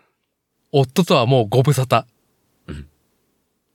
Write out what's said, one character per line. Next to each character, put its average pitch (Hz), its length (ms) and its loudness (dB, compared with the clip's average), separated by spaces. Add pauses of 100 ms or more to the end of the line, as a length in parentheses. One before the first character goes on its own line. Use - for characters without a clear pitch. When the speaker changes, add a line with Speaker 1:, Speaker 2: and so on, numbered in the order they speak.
(720)
Speaker 1:
う、 143 60 2
夫 165 260 0
と 185 100 0
は 123 100 2
も 127 180 2
う 104 40 -4
ご 120 160 0
無 147 100 0
沙 131 100 -2
汰。 120 220 -2 (640)
Speaker 2:
う 76 60 -16
ん。 71 160 -18 (840)